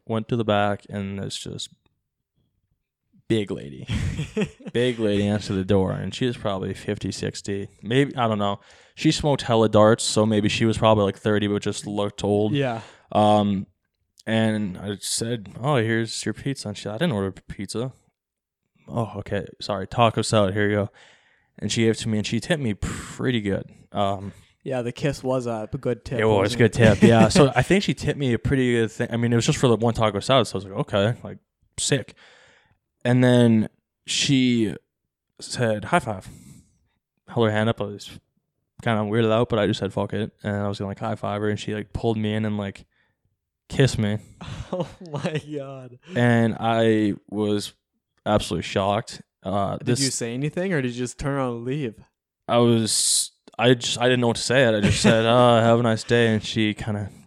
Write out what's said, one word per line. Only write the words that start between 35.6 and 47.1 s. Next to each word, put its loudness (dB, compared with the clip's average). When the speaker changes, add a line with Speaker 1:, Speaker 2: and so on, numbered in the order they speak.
Speaker 1:
"High 0
five." -8
Held 2
her 2
hand 0
up. -2
I -6
was -12
kinda 0
weirded 2
out, 2
but -2
I 2
just 0
said, -4
"Fuck -6
it." -6
And -4
I -4
was -6
gonna, -8
like, -10
high -6
five -6
her, -2
and -2
she, -8
like, -10
pulled -2
me -2
in -2
and, -4
like, -8
kissed 0
me. -2
Speaker 2:
<laughs> -14
Oh -6
my -6
God. -12
Speaker 1:
And 4
I 2